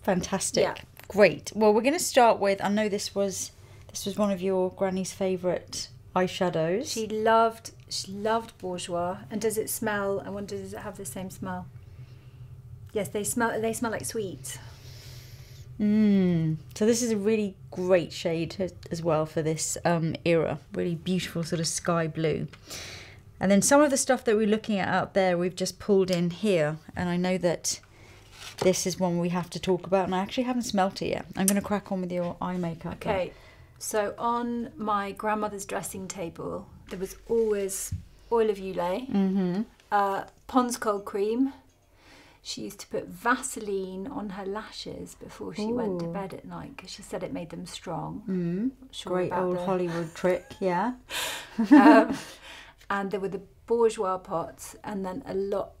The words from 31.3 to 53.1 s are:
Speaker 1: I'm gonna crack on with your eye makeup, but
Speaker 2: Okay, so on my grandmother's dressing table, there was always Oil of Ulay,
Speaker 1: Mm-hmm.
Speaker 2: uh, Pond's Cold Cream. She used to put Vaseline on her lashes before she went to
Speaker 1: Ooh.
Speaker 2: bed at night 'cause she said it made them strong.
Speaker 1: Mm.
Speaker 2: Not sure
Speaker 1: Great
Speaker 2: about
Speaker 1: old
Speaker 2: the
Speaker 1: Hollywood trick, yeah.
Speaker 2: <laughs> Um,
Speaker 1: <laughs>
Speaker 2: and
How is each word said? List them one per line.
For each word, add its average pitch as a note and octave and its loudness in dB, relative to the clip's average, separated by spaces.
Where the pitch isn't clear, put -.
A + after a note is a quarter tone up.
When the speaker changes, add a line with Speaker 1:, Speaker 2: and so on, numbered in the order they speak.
Speaker 1:
I'm F#3+ 0
gonna G3+ 2
crack G3+ -4
on F#3+ -4
with F3+ -6
your F3 -4
eye F#3 -4
makeup, E3+ -6
but - -4
Speaker 2:
Okay, F#3 -2
so - -2
on A#3+ -2
my G#3 -2
grandmother's G#3 -4
dressing F#3+ -8
table, F3 -8
there G3 -10
was F#3+ -8
always G#3 0
Oil A3+ 4
of G3 0
Ulay, F#3+ -4
Speaker 1:
Mm-hmm. F#3+ 2
Speaker 2:
uh, G3 2
Pond's A#3+ 2
Cold G3+ -2
Cream. A3+ 0
She - -10
used G#3 -10
to - -16
put - -6
Vaseline G3 -4
on G#3 -8
her F#3+ -10
lashes - -10
before - -12
she G#3 -4
went G#3 -2
to E3+ -4
Speaker 1:
Ooh. E3+ -6
Speaker 2:
bed G3 -8
at - -14
night E3+ -14
'cause - -16
she - -16
said F#3 -8
it D3 -8
made E3+ -8
them F3 -10
strong. D#3+ -8
Speaker 1:
Mm. F#3 0
Speaker 2:
Not - -20
sure - -8
Speaker 1:
Great F3+ 0
Speaker 2:
about F#3 0
Speaker 1:
old F3+ 0
Speaker 2:
the F3+ -4
Speaker 1:
Hollywood E3+ -2
trick, F3+ 0
yeah. F#3+ 0
Speaker 2:
<laughs> A3 6
Um, A3+ 12
Speaker 1:
<laughs> - -20
Speaker 2:
and G3+ -2